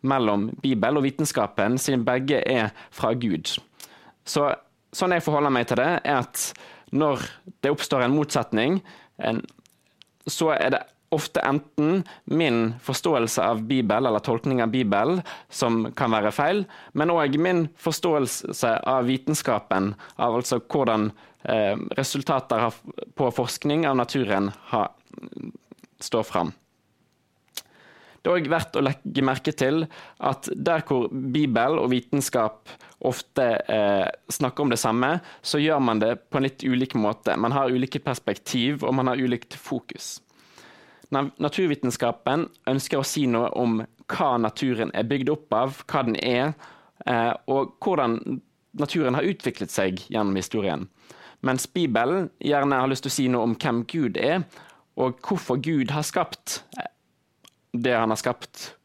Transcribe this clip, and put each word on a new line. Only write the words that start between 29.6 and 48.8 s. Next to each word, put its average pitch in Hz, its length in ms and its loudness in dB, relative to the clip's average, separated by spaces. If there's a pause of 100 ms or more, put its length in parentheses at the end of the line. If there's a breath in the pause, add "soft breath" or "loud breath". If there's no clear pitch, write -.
at - 340 -2
der 156 320 0
hvor 123 240 0
Bibel 135 680 2
og 123 100 2
vitenskap 123 800 0 (320 loud breath)
ofte, - 440 -2 (280)
eh, 101 380 2 (180)
snakker - 340 -2
om 143 80 2
det 117 100 2
samme, 131 420 2 (200 loud breath)
så - 160 -4
gjør 151 240 2
man 113 180 4
det 113 300 -2
på - 80 -2
en 131 60 2
litt 135 200 -4
ulik 131 320 0
måte. 107 420 0
Man 113 140 2
har 135 200 2
ulike 127 320 -2
perspektiv, 135 800 -2
og 131 100 0
man 131 140 2
har 123 100 0
ulikt 123 360 -2
fokus. - 640 -10 (880 loud breath)
Na-, 139 200 0 (120)
naturvitenskapen 143 1080 0 (220)
ønsker 135 320 0
å 135 60 -4
si 147 220 0
noe 117 280 2
om 113 240 2 (280)
hva 160 200 0 (120)
naturen 113 520 0
er 117 160 -2
bygd 135 240 0
opp - 200 -4
av, 131 360 0
hva 139 160 0
den 113 160 0
er, 127 320 2 (520 loud breath)
eh, 117 280 2 (160)
og 135 320 0
hvordan 131 600 0 (360)
naturen 143 400 0